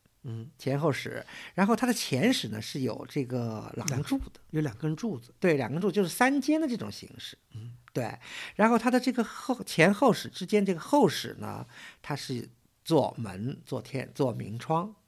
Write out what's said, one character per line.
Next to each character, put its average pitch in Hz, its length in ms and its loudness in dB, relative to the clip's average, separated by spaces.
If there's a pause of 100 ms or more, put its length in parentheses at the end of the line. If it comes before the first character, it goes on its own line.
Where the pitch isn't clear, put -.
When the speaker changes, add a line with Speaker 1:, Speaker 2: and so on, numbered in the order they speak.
(240)
Speaker 1:
嗯。 117 340 -8
Speaker 2:
前 139 220 0
后 151 120 2
室， - 320 -6 (300)
然 196 140 4
后 226 80 4
它 233 100 0
的 247 80 4
前 165 400 2
室 185 140 -4
呢， 107 120 -6
是 - 220 -6
有 123 260 -2
这 143 160 -2
个 113 520 -4
廊 123 280 -4
柱 269 140 -2
的。 - 320 -10
Speaker 1:
有 156 120 -4
两 135 160 -4
根 156 180 -4
柱 180 240 -4
子。 - 200 -20
Speaker 2:
对， 165 180 4
两 120 140 -2
根 156 80 -2
柱， 202 120 0
就 202 100 2
是 170 80 2
三 269 320 2
间 302 180 2
的 320 80 0
这 240 80 -2
种 104 160 -6
形 - 160 -14 (120)
式。 - 180 -14 (160)
Speaker 1:
嗯。 117 200 -14 (200)
Speaker 2:
对， 113 240 -4 (380)
然 214 140 6
后 233 100 6
它 233 100 0
的 247 100 6
这 254 120 0
个 240 120 2
后， - 400 -6
前 170 300 6
后 254 180 6
室 - 160 0
之 - 180 -10
间 202 200 4
这 190 80 2
个 160 60 -6
后 277 280 6
室 - 320 -2
呢， 104 260 -8 (360)
它 - 140 -6
是 123 340 -6 (340)
做 139 340 4
门、 110 480 -6
做 127 160 -6
天、 - 320 -8
做 131 200 0
明 98 260 -8
窗， 175 340 -2 (140)